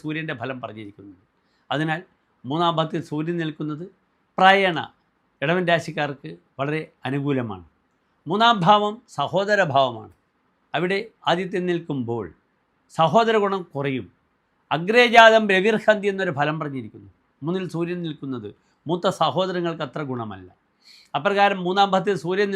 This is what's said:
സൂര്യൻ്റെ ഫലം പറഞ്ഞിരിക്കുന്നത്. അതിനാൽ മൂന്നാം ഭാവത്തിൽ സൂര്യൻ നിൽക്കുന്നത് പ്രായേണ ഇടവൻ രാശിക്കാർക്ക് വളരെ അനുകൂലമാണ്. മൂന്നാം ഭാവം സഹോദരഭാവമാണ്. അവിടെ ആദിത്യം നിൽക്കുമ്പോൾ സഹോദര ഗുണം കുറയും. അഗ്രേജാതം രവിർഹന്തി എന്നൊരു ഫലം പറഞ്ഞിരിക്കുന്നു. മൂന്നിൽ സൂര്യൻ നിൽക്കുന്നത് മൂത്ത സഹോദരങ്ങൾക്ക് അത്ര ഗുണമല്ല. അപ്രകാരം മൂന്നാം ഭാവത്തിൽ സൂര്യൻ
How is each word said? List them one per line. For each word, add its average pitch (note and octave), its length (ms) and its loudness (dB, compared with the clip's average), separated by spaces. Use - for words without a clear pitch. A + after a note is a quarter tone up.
സൂര്യൻ്റെ D#3 380 -6
ഫലം B2+ 220 -8
പറഞ്ഞിരിക്കുന്നത്. G2+ 600 -16
അതിനാൽ D#3 300 -4
മൂന്നാം E3 320 0
ഭാവത്തിൽ D#3+ 320 -2
സൂര്യൻ D#3+ 340 -6
നിൽക്കുന്നത് D#3 420 -8
പ്രായേണ F#3+ 400 4
ഇടവൻ F3 280 0
രാശിക്കാർക്ക് D#3 600 -2
വളരെ D3 240 -4
അനുകൂലമാണ്. C3 580 -4
മൂന്നാം A3 300 2
ഭാവം G#3 280 4
സഹോദരഭാവമാണ്. C#3 960 0
അവിടെ F3+ 240 -2
ആദിത്യം F3+ 400 -2
നിൽക്കുമ്പോൾ C3 540 -4
സഹോദര A3 500 4
ഗുണം G3 180 -2
കുറയും. C3+ 320 -4
അഗ്രേജാതം A3 840 8
രവിർഹന്തി G3+ 600 2
എന്നൊരു F#3+ 260 -2
ഫലം D3+ 240 -2
പറഞ്ഞിരിക്കുന്നു. A2 480 -10
മൂന്നിൽ F3+ 320 -4
സൂര്യൻ E3+ 320 -4
നിൽക്കുന്നത് C3 440 -10
മൂത്ത F3 200 -2
സഹോദരങ്ങൾക്ക് E3+ 680 -2
അത്ര D#3+ 140 -10
ഗുണമല്ല. G#2 380 -8
അപ്രകാരം G3 520 2
മൂന്നാം G3 260 2
ഭാവത്തിൽ F#3+ 320 0
സൂര്യൻ G3 320 -2